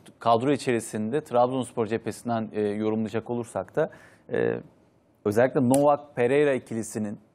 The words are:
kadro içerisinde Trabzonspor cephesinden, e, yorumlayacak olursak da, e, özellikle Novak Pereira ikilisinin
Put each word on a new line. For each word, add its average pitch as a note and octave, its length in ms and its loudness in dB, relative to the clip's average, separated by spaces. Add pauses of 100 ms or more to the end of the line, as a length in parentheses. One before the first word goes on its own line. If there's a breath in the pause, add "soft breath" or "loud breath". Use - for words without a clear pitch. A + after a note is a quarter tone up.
(180)
kadro A#2 340 2
içerisinde A#2 720 -2
Trabzonspor B2 640 0
cephesinden, A2+ 640 -4
e, G#2+ 80 -4
yorumlayacak G#2+ 680 -2
olursak A#2 460 -6
da, D#3 140 0 (420 loud breath)
e, A#1 240 0 (680)
özellikle A#2+ 440 2
Novak C#3+ 480 2
Pereira C#3 360 2
ikilisinin A2+ 680 -6 (160)